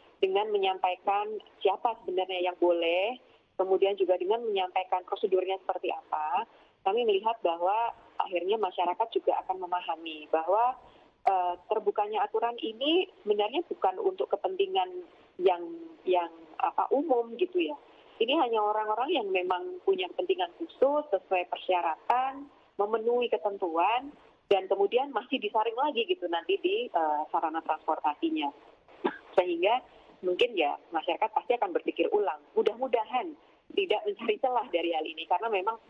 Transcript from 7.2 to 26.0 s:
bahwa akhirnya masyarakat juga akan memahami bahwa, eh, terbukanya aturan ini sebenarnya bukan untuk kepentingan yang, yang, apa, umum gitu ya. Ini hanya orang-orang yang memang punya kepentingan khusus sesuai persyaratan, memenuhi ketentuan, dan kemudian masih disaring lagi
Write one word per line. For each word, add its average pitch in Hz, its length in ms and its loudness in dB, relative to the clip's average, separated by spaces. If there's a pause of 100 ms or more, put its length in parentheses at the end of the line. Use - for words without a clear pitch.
bahwa 185 480 0 (280)
akhirnya 180 380 0
masyarakat 185 540 0
juga - 320 2
akan 185 240 -6
memahami 165 640 -6
bahwa, 190 440 2 (520)
eh, 180 280 2 (120)
terbukanya 208 560 -2
aturan 220 360 -2
ini 269 480 0 (160)
sebenarnya 208 440 0
bukan 185 320 -2
untuk - 320 -2
kepentingan 185 720 -2 (360)
yang, 175 240 4 (400)
yang, 175 280 2 (260)
apa, 180 340 0
umum 240 460 2
gitu 359 240 0
ya. 302 160 -2 (400)
Ini 226 240 0
hanya 226 240 2
orang-orang 214 480 0
yang 226 160 0
memang 180 560 -2
punya 185 240 2
kepentingan 180 480 0
khusus 277 560 2
sesuai 185 400 -2
persyaratan, 240 960 -2 (320)
memenuhi 226 480 0
ketentuan, 202 800 0 (400)
dan 190 160 4
kemudian 202 480 2
masih 233 240 -2
disaring 220 400 0
lagi 247 320 0